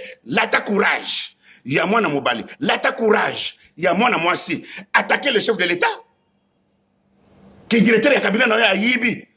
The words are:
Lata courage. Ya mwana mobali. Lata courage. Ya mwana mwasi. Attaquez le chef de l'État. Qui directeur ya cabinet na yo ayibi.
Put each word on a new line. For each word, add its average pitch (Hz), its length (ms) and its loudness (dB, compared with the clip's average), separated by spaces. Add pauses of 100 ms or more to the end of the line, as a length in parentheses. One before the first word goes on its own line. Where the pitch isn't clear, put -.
(260)
Lata 214 360 -2
courage. 190 760 -2 (280)
Ya 165 200 0
mwana 202 240 2
mobali. 123 360 -2 (140)
Lata 240 340 -2
courage. 208 600 0 (220)
Ya 170 160 2
mwana 226 240 2
mwasi. 170 480 -2 (280)
Attaquez 233 380 0
le 208 80 2
chef 214 180 0
de 180 80 -2
l'État. 175 220 0 (1800)
Qui 226 120 4
directeur 233 320 4
ya 202 80 2
cabinet 214 260 2
na 220 100 2
yo 233 80 4
ayibi. 226 720 0